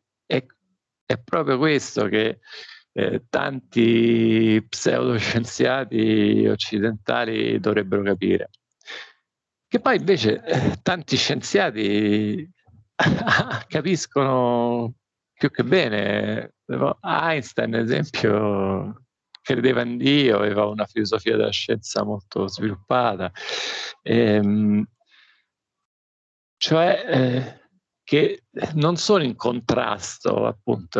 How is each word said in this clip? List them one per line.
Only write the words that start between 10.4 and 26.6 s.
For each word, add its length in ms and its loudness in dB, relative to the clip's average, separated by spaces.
eh, 380 0
tanti 340 -2
scienziati 1300 0
<laughs> 720 0
capiscono 1300 0
più 180 0
che 140 -2
bene. 880 0
Einstein, 760 -2
ad 80 0
esempio, 1200 -2
credeva 400 2
in 140 -6
Dio, 400 4
aveva 300 2
una 200 -4
filosofia 500 -2
della 140 2
scienza 540 -4
molto 440 -4
sviluppata. 840 -4
Ehm, 840 2
cioè, 500 2